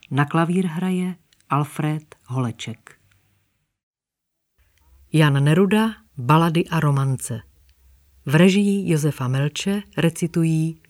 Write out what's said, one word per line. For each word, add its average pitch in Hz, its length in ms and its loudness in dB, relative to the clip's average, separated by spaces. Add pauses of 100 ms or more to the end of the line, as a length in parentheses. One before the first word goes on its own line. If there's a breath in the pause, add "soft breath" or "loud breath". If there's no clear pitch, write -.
(100)
na 139 140 0
klavír 170 420 0
hraje 180 500 -4 (320)
Alfred 151 640 -4 (120)
Holeček. 120 720 -8 (2250)
Jan 143 320 4
Neruda, 202 500 2 (220)
Balady 160 480 2
a 165 160 -2
romance. 135 600 -2 (840)
V 139 80 0
režii 196 560 4
Josefa 143 380 -2
Melče 147 540 -4 (140)
recitují 160 920 -2